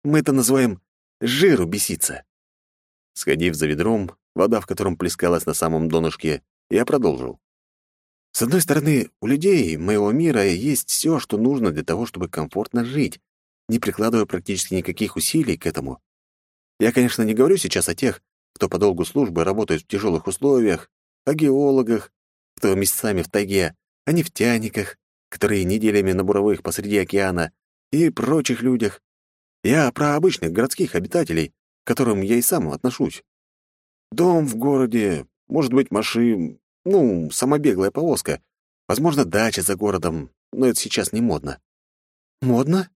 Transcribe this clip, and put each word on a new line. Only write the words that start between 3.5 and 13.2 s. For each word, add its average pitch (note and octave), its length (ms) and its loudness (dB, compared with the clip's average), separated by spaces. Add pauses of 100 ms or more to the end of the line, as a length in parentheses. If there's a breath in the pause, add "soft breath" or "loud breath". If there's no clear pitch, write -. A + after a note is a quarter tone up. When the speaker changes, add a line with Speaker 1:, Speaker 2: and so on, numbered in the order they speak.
Speaker 1:
за D2+ 120 -2
ведром, F#2 440 -2 (240)
вода G#2+ 240 2
в - 80 -8
котором F#2 300 -4
плескалась F2 480 0
на D#2 80 -2
самом E2 360 -2
донышке, D#2+ 540 -2 (260)
я G#2+ 160 2
продолжил. C#2+ 540 -2 (920)
С - 120 -6
одной D3+ 180 2
стороны, C#3+ 480 0 (120)
у G#2+ 60 -4
людей C#3+ 500 2
моего G2+ 340 0
мира C3 340 2
есть G#2+ 440 0
все, D#3 300 0
что - 180 -4
нужно A#2 340 -2
для D#2 120 -6
того, E2+ 220 -4
чтобы F2+ 240 -8
комфортно G2+ 560 -4
жить, C3 340 -4 (480)